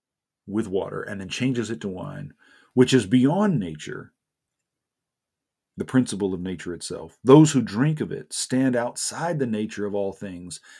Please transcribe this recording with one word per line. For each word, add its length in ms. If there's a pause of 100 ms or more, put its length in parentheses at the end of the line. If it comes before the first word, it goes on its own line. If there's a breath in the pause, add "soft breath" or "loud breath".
(460)
with 200
water 360
and 180
then 80
changes 420
it 120
to 60
wine, 440 (420 soft breath)
which 180
is 140
beyond 540
nature, 520 (1600)
the 80
principle 500
of 60
nature 340
itself. 480
Those 300
who 100
drink 380
of 100
it 220
stand 420
outside 640
the 80
nature 400
of 80
all 180
things 480 (200 loud breath)